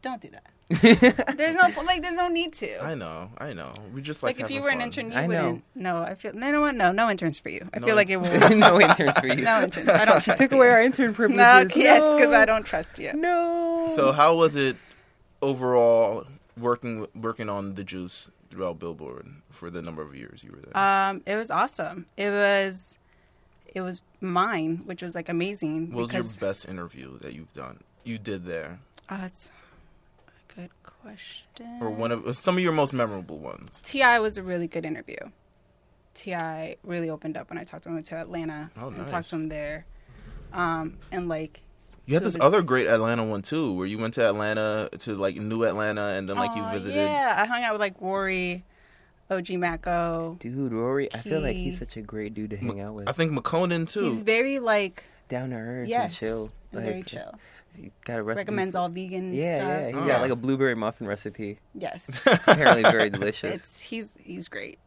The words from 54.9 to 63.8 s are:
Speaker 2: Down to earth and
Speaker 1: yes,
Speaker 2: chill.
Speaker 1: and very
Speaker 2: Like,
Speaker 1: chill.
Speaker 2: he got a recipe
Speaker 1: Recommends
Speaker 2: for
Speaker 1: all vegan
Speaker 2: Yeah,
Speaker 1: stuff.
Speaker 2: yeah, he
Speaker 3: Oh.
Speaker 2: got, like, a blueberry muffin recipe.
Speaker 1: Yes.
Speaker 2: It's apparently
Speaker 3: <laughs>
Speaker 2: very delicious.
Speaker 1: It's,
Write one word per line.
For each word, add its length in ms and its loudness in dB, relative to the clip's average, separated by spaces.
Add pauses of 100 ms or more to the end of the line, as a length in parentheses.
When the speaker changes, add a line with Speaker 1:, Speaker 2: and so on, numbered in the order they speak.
Speaker 2:
Down 220 -6
to 80 -8
earth 240 -8
and 80 -8
Speaker 1:
yes, 280 -4
Speaker 2:
chill. 340 -6 (200)
Speaker 1:
and 100 -10
very 140 -6
Speaker 2:
Like, 120 -12
Speaker 1:
chill. 280 -14 (400)
Speaker 2:
he 160 -18 (140)
got 140 -6
a 40 -6
recipe 160 -4
Speaker 1:
Recommends 360 -4
Speaker 2:
for 40 -2
Speaker 1:
all 100 -2
vegan 440 -8
Speaker 2:
Yeah, 240 -2
Speaker 1:
stuff. 240 -4
Speaker 2:
yeah, 80 -6
he 60 -8
Speaker 3:
Oh. 120 -4
Speaker 2:
got, 140 2
like, 100 0
a 60 0
blueberry 380 0
muffin 320 -6
recipe. 520 -8 (160)
Speaker 1:
Yes. 320 -10
Speaker 2:
It's 180 -8 (220)
apparently 360 6
Speaker 3:
<laughs> 60 8
Speaker 2:
very 200 2
delicious. 440 -4
Speaker 1:
It's, 280 -12